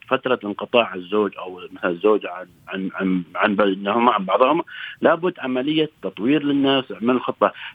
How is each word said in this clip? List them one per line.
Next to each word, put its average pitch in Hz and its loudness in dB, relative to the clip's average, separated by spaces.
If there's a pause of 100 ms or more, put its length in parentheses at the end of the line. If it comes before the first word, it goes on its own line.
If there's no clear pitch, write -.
فترة 127 0
انقطاع 104 0
الزوج 98 -2
أو 92 -12 (120)
مثلا 92 -2
الزوجة 98 2
عن، 87 -12 (220)
عن، 95 -6
عن، 92 0 (120)
عن 98 2
بينهما، 101 2
عن 101 0
بعضهما، 123 2 (380)
لابد 165 2
عملية 143 -2 (140)
تطوير 127 0
للناس، 139 2 (180)
عمل 120 2
خطة، - 0 (220)